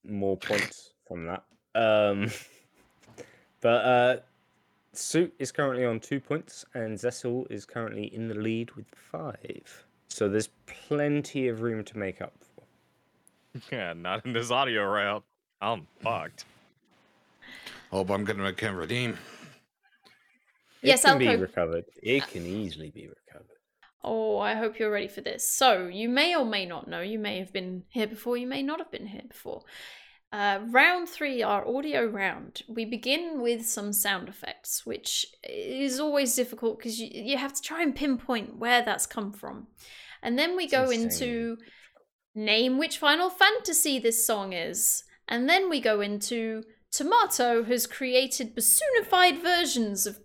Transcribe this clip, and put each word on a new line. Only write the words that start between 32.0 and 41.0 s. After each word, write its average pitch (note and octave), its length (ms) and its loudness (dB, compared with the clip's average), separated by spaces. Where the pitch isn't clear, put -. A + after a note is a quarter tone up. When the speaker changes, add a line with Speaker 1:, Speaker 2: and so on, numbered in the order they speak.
Speaker 4:
round, G3 640 -4
we A3+ 180 -6
begin C4+ 560 -2
with A#3 240 -2
some G#3 260 -4
sound G3 360 -2
effects, - 580 -10
which - 400 -4
is C4 540 -4
always C#4+ 360 2
difficult A#3 440 -2
'cause A3+ 200 -6
you, A3 120 -8
you B3+ 240 -4
have C#4 160 -4
to - 80 -6
try E4 220 -4
and C#4 140 2
pinpoint B3+ 600 -2
where A#3+ 240 4
that's G#3+ 260 0
come G3+ 260 -6
from. - 340 -12
And A#3+ 160 0
then F4 180 2
we F4+ 80 0
Speaker 1:
It's C#4+ 80 -2
Speaker 4:
go C4 180 4
Speaker 1:
insane. A3+ 120 2